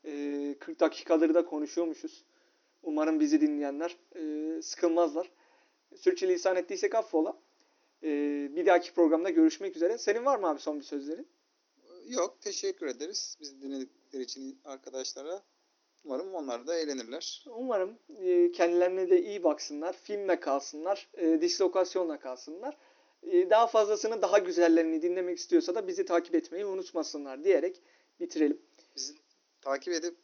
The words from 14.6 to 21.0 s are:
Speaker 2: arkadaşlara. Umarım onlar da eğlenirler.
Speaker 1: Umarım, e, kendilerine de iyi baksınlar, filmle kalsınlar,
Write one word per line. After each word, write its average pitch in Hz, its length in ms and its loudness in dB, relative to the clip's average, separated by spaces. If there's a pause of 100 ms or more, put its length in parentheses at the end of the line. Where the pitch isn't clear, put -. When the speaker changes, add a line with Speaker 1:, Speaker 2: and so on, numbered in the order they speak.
Speaker 2:
arkadaşlara. 135 760 -10 (640)
Umarım 160 280 -8
onlar 131 340 -8
da 170 80 -2
eğlenirler. 143 680 -8 (100)
Speaker 1:
Umarım, 226 420 -4 (200)
e, 175 340 4
kendilerine 180 580 2
de 180 120 6
iyi 202 220 -8
baksınlar, 151 500 -2
filmle 196 460 -4
kalsınlar, 156 760 -4